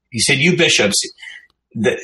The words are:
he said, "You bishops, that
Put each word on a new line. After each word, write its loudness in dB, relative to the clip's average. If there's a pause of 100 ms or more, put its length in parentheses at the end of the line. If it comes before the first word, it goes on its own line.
(100)
he -6
said, 0
"You 2
bishops, 2 (840)
that 0